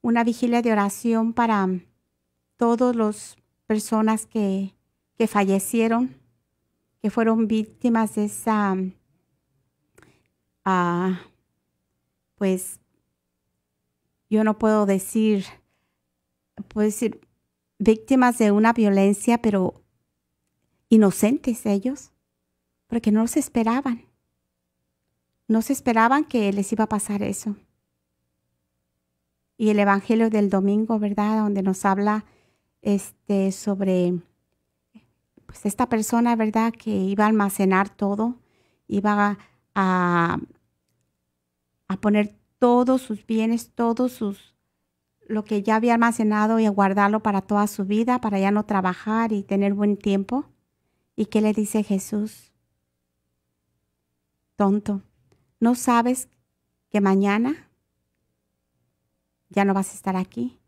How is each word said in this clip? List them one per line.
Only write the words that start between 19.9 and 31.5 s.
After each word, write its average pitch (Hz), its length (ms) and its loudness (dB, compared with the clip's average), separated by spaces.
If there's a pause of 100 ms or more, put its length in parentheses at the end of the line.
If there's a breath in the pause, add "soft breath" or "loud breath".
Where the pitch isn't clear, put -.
inocentes 220 760 2
ellos, 214 440 -4 (760)
porque 226 240 -2
no 220 160 2
se 311 120 0
esperaban. 233 680 -2 (1400)
No 226 160 2
se 277 100 -4
esperaban 247 520 2
que 208 280 -2
les 196 200 -4
iba 220 100 0
a 214 60 -2
pasar 208 340 -4
eso. 202 320 -8 (2000)
Y 214 120 2
el 208 100 2
evangelio 202 500 2
del 208 220 2
domingo, 208 480 0
¿verdad? 208 400 -2
Donde 202 240 -2